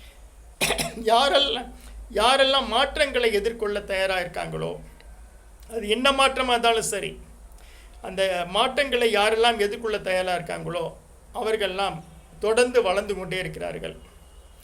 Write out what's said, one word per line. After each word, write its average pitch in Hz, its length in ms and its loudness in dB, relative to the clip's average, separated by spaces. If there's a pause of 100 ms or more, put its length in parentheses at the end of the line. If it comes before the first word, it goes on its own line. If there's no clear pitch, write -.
(1040)
யாரெல்லாம், 254 680 2 (420)
யாரெல்லாம் 262 540 4
மாற்றங்களை 254 640 2
எதிர்கொள்ள 208 480 -2
தயாரா 190 360 -2
இருக்காங்களோ, 165 640 -6 (920)
அது 220 200 -6
என்ன 254 220 4
மாற்றமா 262 380 2
இருந்தாலும் 233 320 4
சரி, 170 380 -4 (800)
அந்த 185 460 -2
மாற்றங்களை 240 680 2
யாரெல்லாம் 220 440 4
எதிர்கொள்ள 208 400 -2
தயாரா 185 360 0
இருக்காங்களோ 170 580 -6 (400)
அவர்கள்லாம் 196 680 -2 (380)
தொடர்ந்து 240 420 4
வளர்ந்து 196 340 0
கொண்டே 185 220 -6
இருக்கிறார்கள். 156 580 -8 (680)